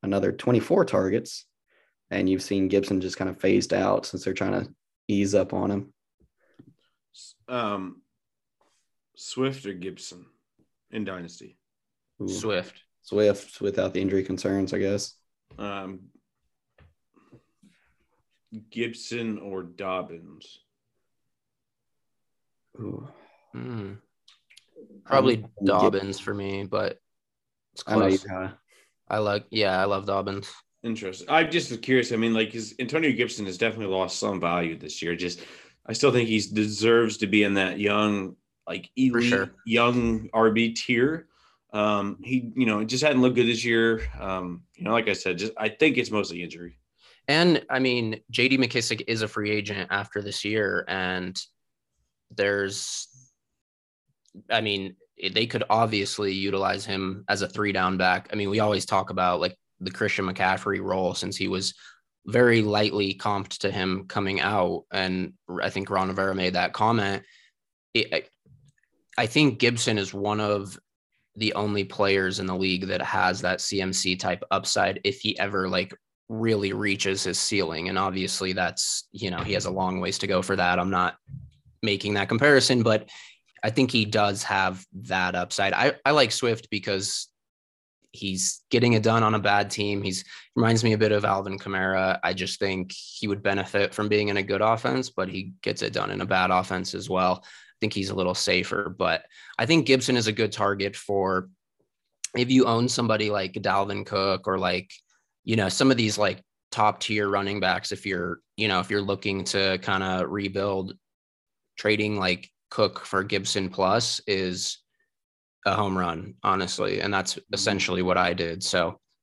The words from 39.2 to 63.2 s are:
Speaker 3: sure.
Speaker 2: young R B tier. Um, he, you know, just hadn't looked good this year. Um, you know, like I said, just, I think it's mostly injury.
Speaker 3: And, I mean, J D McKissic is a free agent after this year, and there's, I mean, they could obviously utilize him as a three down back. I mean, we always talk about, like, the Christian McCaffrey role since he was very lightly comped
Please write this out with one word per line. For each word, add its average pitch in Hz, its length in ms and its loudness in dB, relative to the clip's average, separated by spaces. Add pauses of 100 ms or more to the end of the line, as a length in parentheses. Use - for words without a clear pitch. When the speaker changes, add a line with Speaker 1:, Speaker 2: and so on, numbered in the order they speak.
Speaker 3:
sure. 98 220 0 (160)
Speaker 2:
young 117 640 2
R 113 180 6
B 113 220 2
tier. 131 560 0 (440)
Um, 104 500 0
he, 120 320 -4
you 127 120 2
know, 107 180 2
just 127 180 -2
hadn't 147 180 4
looked 123 160 6
good 120 120 4
this 113 160 0
year. 113 420 2 (120)
Um, 90 440 -6 (140)
you 90 80 -10
know, 104 80 0
like 113 160 2
I 101 40 2
said, 92 260 -4
just, 107 200 -4
I 110 100 -2
think 147 300 2
it's 110 120 -2
mostly 87 320 -4
injury. 85 360 -14 (480)
Speaker 3:
And, 160 420 4
I 131 120 0
mean, 120 400 0 (100)
J 123 180 4
D 131 100 4
McKissic 117 500 0
is 110 140 0
a 104 60 -2
free 104 220 -4
agent 101 400 -2
after 101 320 -4
this 101 220 -8
year, 104 440 0
and 92 520 -4 (920)
there's, 101 800 -2 (1400)
I 110 100 2
mean, 98 360 -2 (360)
they 110 140 0
could 113 240 -2
obviously 104 640 0
utilize 95 520 -2
him 95 440 -4
as 98 140 0
a 92 60 -2
three 101 240 -2
down 92 240 0
back. 92 360 2
I 107 40 -6
mean, 101 140 -2
we 107 100 0
always 104 260 2
talk 95 240 0
about, 90 300 0
like, 90 160 -2 (240)
the 92 100 -8
Christian 98 360 -2
McCaffrey 95 560 0
role 95 320 0
since 92 220 -6
he 95 120 -2
was 95 260 -2 (520)
very 117 360 4
lightly 104 520 0
comped 98 440 -4